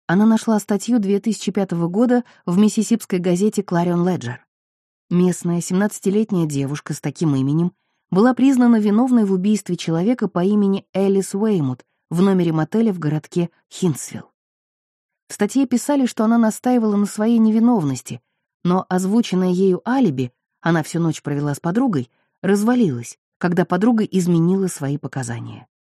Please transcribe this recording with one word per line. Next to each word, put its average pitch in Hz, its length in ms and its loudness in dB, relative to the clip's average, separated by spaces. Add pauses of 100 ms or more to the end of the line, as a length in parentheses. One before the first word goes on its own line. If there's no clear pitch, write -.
Она 190 180 2
нашла 220 360 2
статью 220 400 -2
две 202 180 0
тысячи 202 320 -4
пятого 180 380 -2
года 240 340 2 (240)
в 180 120 0
миссисипской 214 600 2
газете 185 460 0
«Кларион 175 440 0
Леджер». 123 380 -6 (640)
Местная 175 500 0
семнадцатилетняя 196 880 -2
девушка 143 480 -4
с - 60 -14
таким 147 340 -2
именем 147 380 0 (400)
была 220 200 4
признана 247 440 4
виновной 220 480 2
в 190 80 0
убийстве 190 440 -2
человека 185 520 -2
по 175 160 -2
имени 196 500 0
Элис 196 400 0
Уэймут 190 500 -2 (240)
в 170 140 0
номере 180 300 2
мотеля 202 400 0
в 175 80 -6
городке 156 500 -4 (180)
Хинсвилл. - 600 -6 (960)
В - 60 -18
статье 254 340 0
писали, 254 400 0
что - 160 -4
она 226 160 2
настаивала 226 560 2
на 202 120 2
своей 220 320 0
невиновности, 214 840 0 (400)
но 180 260 0
озвученное 185 640 0
ею 180 340 2
алиби — 165 480 0 (280)
она 165 220 0
всю 165 180 -6
ночь 165 220 -2
провела 147 320 -4
с - 60 -14
подругой, 175 500 -2 (320)
развалилось, 202 760 0 (200)
когда 175 260 0
подруга 214 400 0
изменила 180 640 2
свои 147 320 -6
показания. 117 720 -10 (120)